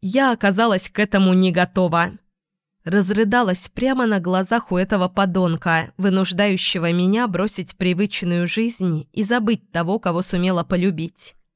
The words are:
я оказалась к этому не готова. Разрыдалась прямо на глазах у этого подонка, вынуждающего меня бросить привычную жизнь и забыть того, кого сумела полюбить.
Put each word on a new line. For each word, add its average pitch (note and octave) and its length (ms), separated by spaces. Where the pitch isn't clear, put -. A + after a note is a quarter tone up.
я B3 320
оказалась G3+ 560
к - 100
этому G3 340
не F#3 200
готова. F3+ 580
Разрыдалась G3+ 840
прямо B3+ 360
на G#3+ 140
глазах F#3 540
у - 20
этого F#3 320
подонка, F3 880
вынуждающего F#3+ 960
меня F#3+ 380
бросить F#3+ 480
привычную F3+ 680
жизнь F#3 680
и G#3+ 100
забыть A3+ 480
того, E3+ 260
кого F3+ 260
сумела F3+ 420
полюбить. F3 720